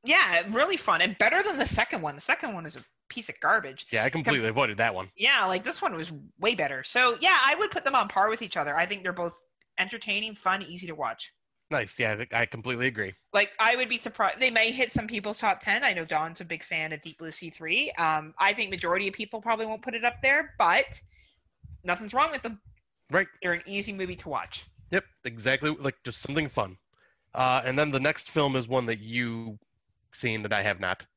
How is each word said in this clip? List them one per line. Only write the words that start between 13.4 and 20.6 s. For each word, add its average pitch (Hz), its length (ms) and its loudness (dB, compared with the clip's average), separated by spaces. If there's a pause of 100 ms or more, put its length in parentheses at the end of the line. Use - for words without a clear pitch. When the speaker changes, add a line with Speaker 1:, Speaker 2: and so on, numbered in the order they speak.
Speaker 1:
I 226 160 6
would 254 140 -2
be 240 80 -4
surprised. 220 420 -2
They 254 120 2
may 226 200 4
hit 254 220 0
some 220 140 -2
people's 214 320 -6
top 196 200 2
ten. 214 240 0
I 247 80 2
know 170 140 -4
Don's 160 340 -2
a 180 60 -12
big 165 180 -8
fan 156 300 -6
of 151 80 -10
Deep 160 160 -18
Blue 160 140 -12
Sea 165 180 -12
three. 170 480 -2
Um, 156 420 0
I 196 140 4
think 214 160 -4
majority 185 400 0
of 196 40 -10
people 214 280 -8
probably 220 240 -2
won't 220 160 -8
put 240 140 -8
it 226 100 -4
up 240 180 0
there, 285 340 2
but 196 440 4 (840)